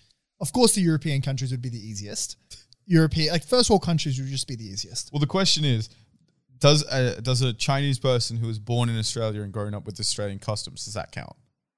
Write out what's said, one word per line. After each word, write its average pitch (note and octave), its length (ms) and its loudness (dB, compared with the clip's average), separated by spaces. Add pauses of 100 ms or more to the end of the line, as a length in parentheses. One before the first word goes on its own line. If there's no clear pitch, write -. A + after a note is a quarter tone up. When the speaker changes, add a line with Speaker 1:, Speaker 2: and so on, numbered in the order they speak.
(420)
Speaker 1:
of F3+ 120 -4
course B3 200 6
the G3+ 80 2
European D#3 400 2
countries C3 300 -4
would B2+ 100 -4
be B2+ 80 -6
the A#2 100 -10
easiest. G#2 560 -10 (520)
European, D#3+ 440 4
like, - 140 -4
first B3 240 4
world G#3 140 4
countries D3+ 360 0
would C3+ 100 -6
just C3+ 180 -6
be C3 80 -8
the A2+ 100 -12
easiest. G2 480 -10
Speaker 2:
Well, C#3+ 60 -2
the D3 80 0
question F#3+ 380 2
is, A2+ 240 2 (680)
does D3+ 320 8
a, B2+ 300 0
does B2 220 0
a B2 100 0
Chinese C#3 460 0
person A#2+ 380 0
who A2+ 100 -2
was A2+ 100 -4
born A#2 320 0
in A2+ 80 -2
Australia A2 460 -2
and G2 100 -10
grown G#2 220 -6
up G2+ 100 -10
with G2 140 -12
Australian G2+ 400 -4
customs, - 460 -8
does G#2 100 -12
that - 160 -10
count? - 240 -14 (420)